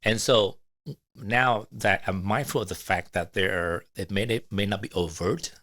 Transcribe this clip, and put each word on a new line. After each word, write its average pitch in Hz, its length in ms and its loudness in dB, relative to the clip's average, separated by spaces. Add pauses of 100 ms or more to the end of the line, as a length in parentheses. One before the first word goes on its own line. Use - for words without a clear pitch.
And 110 180 2
so 107 380 4 (560)
now 113 580 2
that 104 340 2
I'm 92 180 -2
mindful 117 380 0
of 98 60 -4
the - 60 -6
fact - 380 -4
that 85 220 -4
there 92 240 2
are, 85 260 -2 (120)
it 90 140 -8
may, 98 120 0
it 117 280 -2
may 101 160 -2
not 101 160 -2
be - 100 -10
overt 87 600 -2 (100)